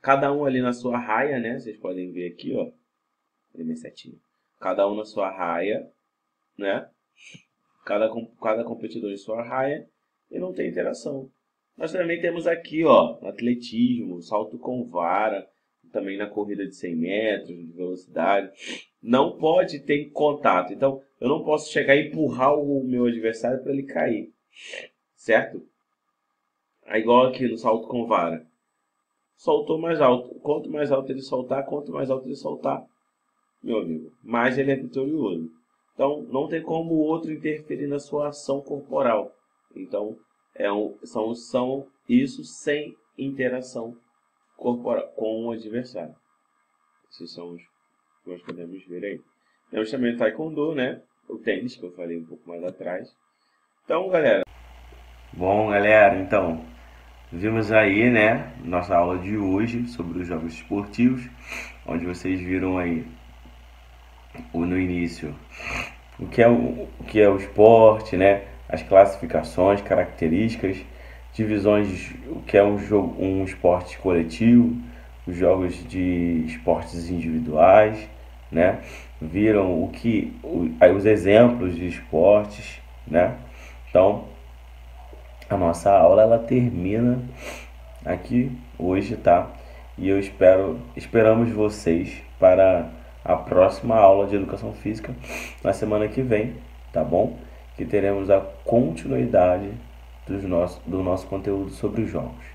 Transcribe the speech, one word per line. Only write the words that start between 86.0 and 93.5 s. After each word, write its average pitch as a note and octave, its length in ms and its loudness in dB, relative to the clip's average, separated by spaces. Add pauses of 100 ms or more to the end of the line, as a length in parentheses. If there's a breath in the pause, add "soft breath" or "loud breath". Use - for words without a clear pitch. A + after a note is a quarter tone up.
ela A#2 180 6
termina A#2+ 800 0 (840 loud breath)
aqui A#2+ 460 -2 (280)
hoje, G2 380 0
tá? F2 300 4 (500 loud breath)
E F2+ 120 -2
eu G2 100 4
espero, F#2+ 600 4 (160)
esperamos A2+ 560 4
vocês F#2+ 720 -2 (180)
para F#2 500 6 (340 loud breath)
a E2+ 120 2
próxima F#2+ 600 2